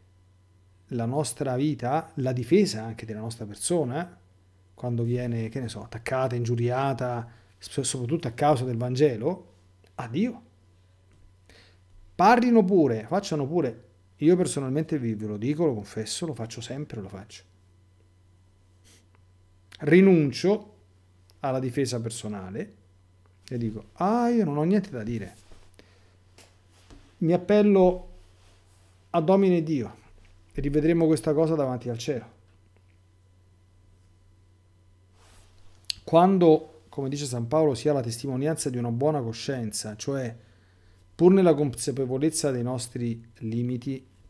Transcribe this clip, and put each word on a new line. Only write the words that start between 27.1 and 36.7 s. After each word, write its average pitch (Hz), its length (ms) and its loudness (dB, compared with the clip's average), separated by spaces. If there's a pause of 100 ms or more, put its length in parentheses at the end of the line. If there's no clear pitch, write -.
Mi 165 140 2
appello 190 760 4 (1000)
a 170 120 0
Domine 185 400 4
Dio 147 340 -4 (560)
e - 80 -6
rivedremo 151 460 2
questa 156 260 2
cosa 160 220 2
davanti 127 340 -2
al 117 80 -4
cielo." 120 400 -8 (3750)
Quando, 170 840 6